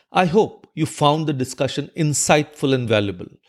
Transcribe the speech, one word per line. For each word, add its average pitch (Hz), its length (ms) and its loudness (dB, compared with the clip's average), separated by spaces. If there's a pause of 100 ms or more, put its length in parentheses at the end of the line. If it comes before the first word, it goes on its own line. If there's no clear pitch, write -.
(120)
I 185 140 2
hope 175 480 0
you 151 120 -2
found 151 420 0
the 156 60 0
discussion 131 640 -6
insightful 151 760 0
and 123 160 -2
valuable. 101 400 -2 (180)